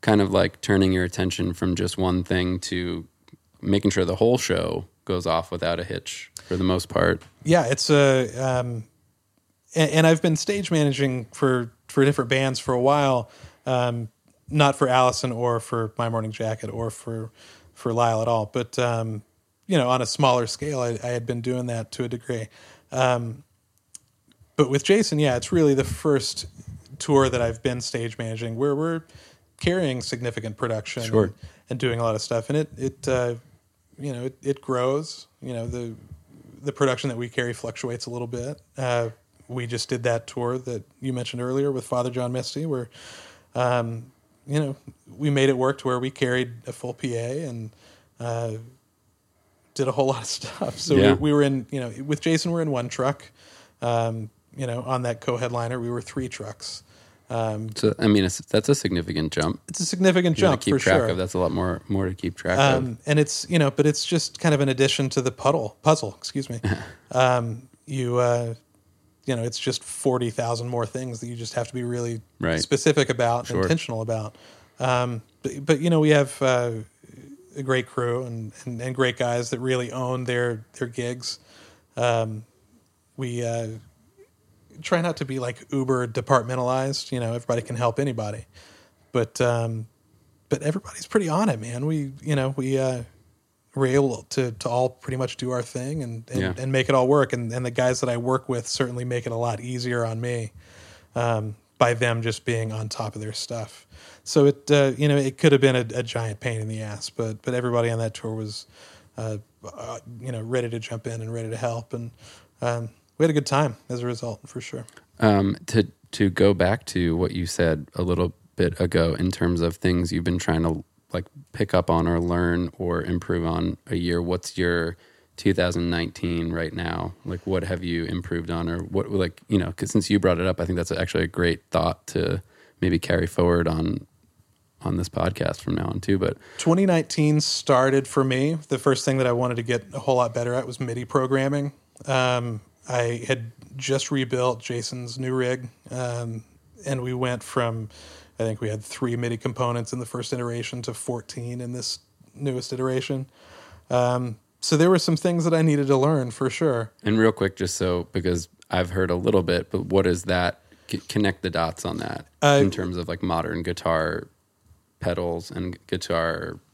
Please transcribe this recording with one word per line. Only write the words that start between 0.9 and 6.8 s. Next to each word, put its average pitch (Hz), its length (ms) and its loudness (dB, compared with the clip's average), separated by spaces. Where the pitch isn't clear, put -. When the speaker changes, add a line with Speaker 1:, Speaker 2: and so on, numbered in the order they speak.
Speaker 1:
your 92 120 2
attention 90 480 -2
from 90 220 0
just 90 240 -2
one 92 260 2
thing 90 360 0
to 87 480 -6
making 98 300 2
sure 95 160 2
the 92 120 -2
whole 120 200 6
show 85 480 -2
goes 90 220 -2
off 82 240 0
without 85 300 -2
a 87 40 -4
hitch - 480 -10
for 90 80 -2
the 92 80 0
most 92 260 2